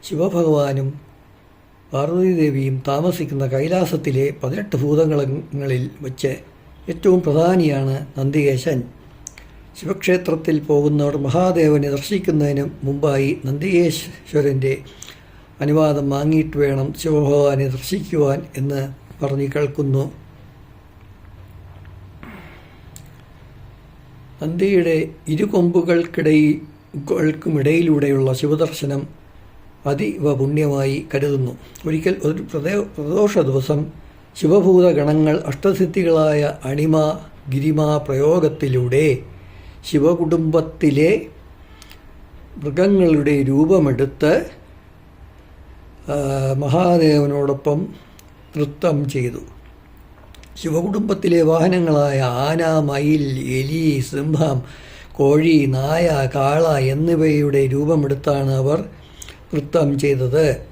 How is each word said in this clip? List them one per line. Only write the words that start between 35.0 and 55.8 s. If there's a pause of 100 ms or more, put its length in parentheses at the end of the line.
അഷ്ടസിദ്ധികളായ (100)
അണിമ, (320)
ഗിരിമ
പ്രയോഗത്തിലൂടെ (720)
ശിവകുടുംബത്തിലെ (1300)
മൃഗങ്ങളുടെ
രൂപമെടുത്ത്, (1600)
ആ,
മഹാദേവനോടൊപ്പം (720)
നൃത്തം
ചെയ്തു. (1200)
ശിവകുടുംബത്തിലെ
വാഹനങ്ങളായ
ആന,
മയിൽ,
എലി, (100)
സിംഹം, (540)
കോഴി,
നായ,